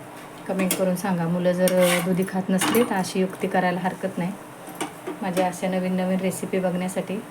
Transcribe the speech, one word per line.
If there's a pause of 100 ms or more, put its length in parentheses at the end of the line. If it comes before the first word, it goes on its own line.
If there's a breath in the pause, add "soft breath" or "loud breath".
(480)
कमेंट
करून
सांगा.
मुलं
जर
दुधी
खात
नसले
तर
अशी
युक्ती
करायला
हरकत
नाही. (920)
माझ्या
अशा
नवीन
नवीन
रेसिपी
बघण्यासाठी